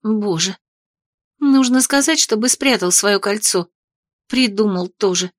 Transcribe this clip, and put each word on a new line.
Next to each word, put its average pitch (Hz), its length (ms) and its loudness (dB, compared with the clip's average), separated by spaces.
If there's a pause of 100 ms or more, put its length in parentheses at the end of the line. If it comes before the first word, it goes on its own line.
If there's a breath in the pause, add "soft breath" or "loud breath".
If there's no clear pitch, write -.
Боже, 202 520 -2 (840)
нужно 262 420 4
сказать, 285 380 0
чтобы 226 280 0
спрятал 202 440 0
своё 202 260 2
кольцо. 202 500 -2 (600)
Придумал 208 580 0
тоже. 185 520 -4